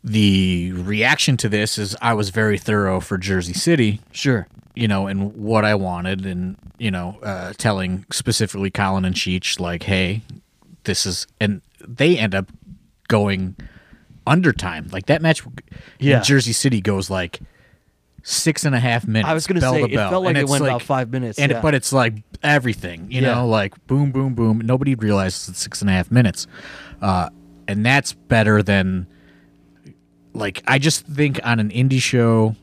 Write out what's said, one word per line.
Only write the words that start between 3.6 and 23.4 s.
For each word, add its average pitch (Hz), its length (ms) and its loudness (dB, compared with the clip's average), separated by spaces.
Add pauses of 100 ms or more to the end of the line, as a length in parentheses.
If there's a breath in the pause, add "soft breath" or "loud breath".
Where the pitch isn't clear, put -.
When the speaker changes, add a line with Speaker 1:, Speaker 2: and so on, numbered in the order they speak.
Speaker 2:
Sure. 120 340 -2 (300)
Speaker 1:
You 120 120 0
know, 98 180 0
and 98 280 -4
what 110 300 0
I 107 100 4
wanted 95 520 -4
and, 92 300 -6 (220)
you 113 120 -2
know, 90 320 -6
uh, 95 340 -8
telling 95 560 -2
specifically 98 580 -2
Colin 95 360 0
and 92 80 -2
Cheech, - 440 -4
like, 87 260 -6
"Hey, 95 360 0 (640)
this - 220 -2
is," 90 200 -6 (140)
and 101 220 -2 (180)
they 135 380 2
end 104 160 -2
up 98 120 -2 (600)
going 98 480 0 (680 loud breath)
undertime. 98 680 2
Like, 92 140 -8
that 156 160 2
match 160 160 4
w-, - 180 -16 (420 loud breath)
Speaker 2:
Yeah. 135 200 4
Speaker 1:
in - 60 0
Jersey 127 280 2
City 117 300 0
goes, 95 260 0
like, 92 320 -4 (840 soft breath)
six - 440 -2
and 139 80 2
a 123 60 2
half 117 260 0
minutes, 110 220 0
Speaker 2:
I 160 60 0
was 156 120 -2
gonna 180 140 0
Speaker 1:
bell 131 140 2
Speaker 2:
say, 151 60 2
Speaker 1:
to 135 60 2
Speaker 2:
it 110 80 -2
Speaker 1:
bell. 104 160 0
Speaker 2:
felt 185 140 0
like 185 60 2
Speaker 1:
And 143 80 2
Speaker 2:
it 139 40 0
Speaker 1:
it's 139 80 -2
Speaker 2:
went 139 120 2
Speaker 1:
like, 139 100 2
Speaker 2:
about 120 100 -4
five 127 280 -2
minutes, 123 280 -6
Speaker 1:
and 139 140 2
Speaker 2:
yeah. 117 100 -2
Speaker 1:
but 151 120 2
it's, 131 180 -2
like, 120 220 2 (280)
everything, 104 680 0
you 127 120 0
Speaker 2:
Yeah. 131 140 2
Speaker 1:
know, 123 120 0